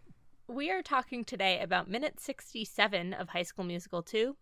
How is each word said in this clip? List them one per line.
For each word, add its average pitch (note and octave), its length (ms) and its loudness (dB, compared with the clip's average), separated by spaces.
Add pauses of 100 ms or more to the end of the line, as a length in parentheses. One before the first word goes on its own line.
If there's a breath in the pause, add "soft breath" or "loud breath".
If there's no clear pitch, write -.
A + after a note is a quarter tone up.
(480)
We C#4 220 -2
are F#4+ 140 0
talking B3+ 400 0
today F#3+ 380 2
about F3+ 280 2
minute A#3+ 300 -2
sixty-seven G#3 920 0
of F3 160 -6
High F3 140 0
School F3+ 220 -6
Musical F3 380 -4
two. A#3 380 2